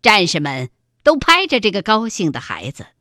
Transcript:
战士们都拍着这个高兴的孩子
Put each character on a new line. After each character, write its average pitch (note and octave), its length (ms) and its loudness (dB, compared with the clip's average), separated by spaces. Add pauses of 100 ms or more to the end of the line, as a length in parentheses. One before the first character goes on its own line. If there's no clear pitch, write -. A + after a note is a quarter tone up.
战 G#3 260 4
士 E3 140 -4
们 C3+ 300 -6 (320)
都 D4+ 140 4
拍 F4 300 2
着 C4+ 140 0
这 G#3 100 0
个 F#3+ 120 -4
高 A3 260 0
兴 E3+ 240 -4
的 A#2+ 80 -8
孩 F2 300 -12
子 - 160 -18 (140)